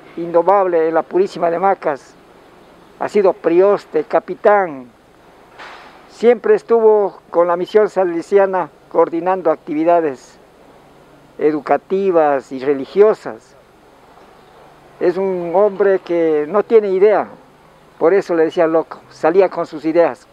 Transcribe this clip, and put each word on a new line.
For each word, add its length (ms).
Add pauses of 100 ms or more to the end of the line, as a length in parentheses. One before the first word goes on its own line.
(180)
indomable 680
en 80
la 80
Purísima 480
de 80
Macas. 560 (840)
Ha 80
sido 260
prioste, 720
capitán. 840 (1200)
Siempre 460
estuvo 640 (100)
con 180
la 80
misión 340
salesiana 800 (200)
coordinando 640
actividades 880 (1000)
educativas 1120
y 120
religiosas. 920 (1400)
Es 180
un 360
hombre 460
que 480
no 160
tiene 260
idea, 380 (720)
por 160
eso 180
le 120
decía 200
Loco, 360 (100)
salía 380
con 180
sus 180
ideas. 480